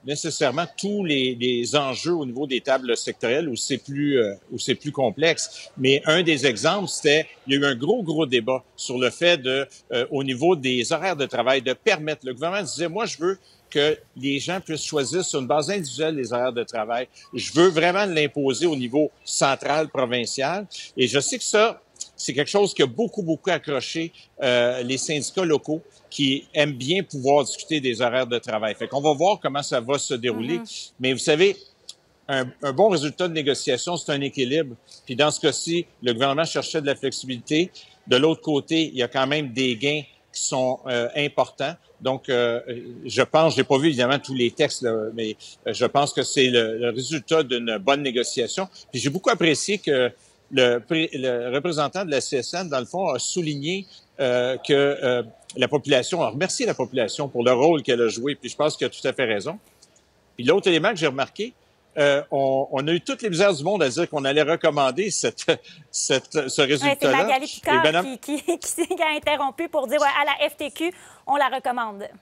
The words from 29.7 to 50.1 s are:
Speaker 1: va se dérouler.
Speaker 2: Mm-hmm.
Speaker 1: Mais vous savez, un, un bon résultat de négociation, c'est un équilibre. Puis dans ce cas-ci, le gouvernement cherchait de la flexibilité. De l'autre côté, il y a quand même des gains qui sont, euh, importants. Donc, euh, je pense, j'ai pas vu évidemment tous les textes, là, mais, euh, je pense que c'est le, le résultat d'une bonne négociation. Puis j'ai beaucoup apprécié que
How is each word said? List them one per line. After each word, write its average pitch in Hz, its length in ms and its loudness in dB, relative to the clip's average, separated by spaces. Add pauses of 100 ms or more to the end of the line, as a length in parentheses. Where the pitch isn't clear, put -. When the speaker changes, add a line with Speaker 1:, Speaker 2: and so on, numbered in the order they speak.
Speaker 1:
va 131 160 -2
se - 160 -4
dérouler. 120 460 -2
Speaker 2:
Mm-hmm. - 400 -14
Speaker 1:
Mais 127 120 0
vous 123 80 -2
savez, 180 380 4 (680)
un, 135 180 -2 (160)
un 139 100 -2
bon 185 180 6
résultat 160 380 0
de 170 60 -4
négociation, 143 640 0
c'est - 140 -6
un 139 100 0
équilibre. 135 540 -2 (320)
Puis 127 80 -6
dans 147 160 4
ce - 80 -6
cas-ci, 170 480 0 (160)
le 120 100 0
gouvernement 139 320 2
cherchait 156 360 -4
de 139 40 -6
la 139 80 0
flexibilité. 135 800 -2 (340)
De 123 100 4
l'autre 156 260 4
côté, 156 480 0
il - 60 -12
y 127 60 -2
a 120 60 0
quand 135 180 0
même 143 280 -2
des 127 220 0
gains 143 280 -2 (280)
qui - 120 -8
sont, 131 420 -2
euh, 120 300 -2
importants. 147 580 -2 (260)
Donc, 131 300 -4
euh, 120 320 2 (440)
je 123 180 2
pense, 156 320 4
j'ai 131 80 2
pas 139 160 4
vu 151 80 2
évidemment 135 320 2
tous 135 160 -8
les 120 160 2
textes, - 320 0
là, 113 320 -2
mais, 110 200 -4 (300)
euh, 110 80 -4
je 123 120 0
pense 143 280 2
que 139 80 -2
c'est 127 300 2
le, 113 260 2
le 120 140 -2
résultat 135 500 0
d'une 117 380 -2
bonne 139 240 2
négociation. 123 680 -2 (220)
Puis 120 100 -6
j'ai 131 80 0
beaucoup 165 220 0
apprécié 175 480 2
que 127 320 2 (400)